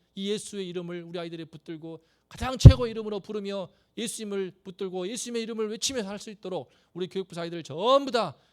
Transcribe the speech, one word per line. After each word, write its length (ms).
이 160
예수의 380
이름을 340
우리 160
아이들이 280
붙들고 540
가장 280
최고의 360
이름으로 260
부르며 500
예수님을 540
붙들고 460
예수님의 340
이름을 280
외치며 340
살 160
수 100
있도록 400
우리 160
교육부 260
사이들 300
전부 480
다 240